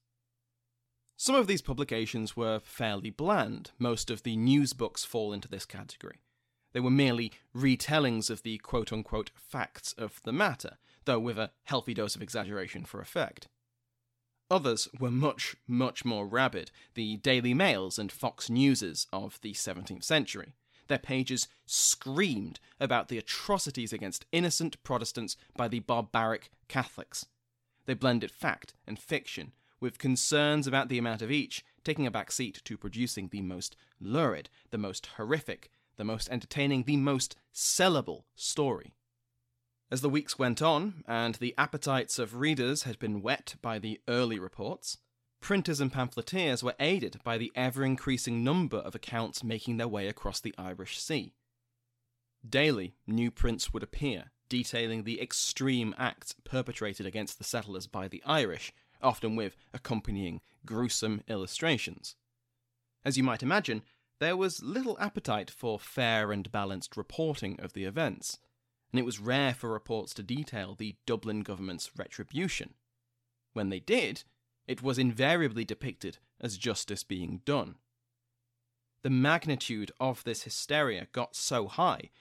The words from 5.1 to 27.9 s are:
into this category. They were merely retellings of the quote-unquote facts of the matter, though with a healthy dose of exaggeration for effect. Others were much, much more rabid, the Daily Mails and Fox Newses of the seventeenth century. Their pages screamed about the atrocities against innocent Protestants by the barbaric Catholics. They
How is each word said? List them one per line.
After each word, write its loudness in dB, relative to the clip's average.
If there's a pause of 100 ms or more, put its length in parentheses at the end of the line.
into -8
this -10
category. -14 (540)
They 0
were 4
merely 4 (240)
retellings 4
of -6
the -4
quote-unquote -4
facts -6
of -8
the -2
matter, 0 (280)
though 4
with -2
a -2 (140)
healthy -2
dose 0
of -8
exaggeration -6
for -12
effect. -4 (1040)
Others 2 (120)
were 0
much, 0 (120)
much 2
more 0
rabid, 2 (240)
the -4
Daily 4
Mails 4
and -4
Fox -4
Newses 4
of -6
the -8
seventeenth -6
century. 0 (340)
Their 0
pages -2 (180)
screamed 0 (200)
about 2
the -4
atrocities -2
against -6
innocent 2
Protestants -2 (220)
by 2
the -2
barbaric 0 (160)
Catholics. -4 (640)
They 0